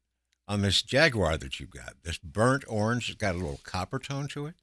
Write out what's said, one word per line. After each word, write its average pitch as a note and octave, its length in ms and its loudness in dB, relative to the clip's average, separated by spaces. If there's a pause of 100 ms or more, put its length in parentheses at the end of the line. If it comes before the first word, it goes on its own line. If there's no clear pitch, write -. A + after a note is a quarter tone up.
(500)
on G2+ 140 0
this F#2+ 180 4
Jaguar A#2 560 4
that C2 240 -10
you've B1 100 -12
got, - 220 -16 (100)
this E2 140 -4
burnt A#2 500 2
orange, A2+ 420 0
it's A2 80 -8
got G2 180 0
a - 20 -2
little D2+ 260 -4
copper F#2 360 -4
tone C#3 300 -6
to D3 180 -8
it. E3+ 160 -14